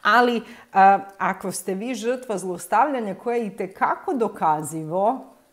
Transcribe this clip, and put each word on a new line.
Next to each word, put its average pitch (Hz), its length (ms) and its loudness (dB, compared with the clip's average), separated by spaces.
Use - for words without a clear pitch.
Ali, 240 360 4
e, 220 40 -4
ako 185 340 -4
ste 190 220 -6
vi 226 220 -6
žrtva 226 420 -6
zlostavljanja 208 760 -2
koje 240 240 -4
je 226 80 -4
itekako 208 640 -4
dokazivo 175 1120 -2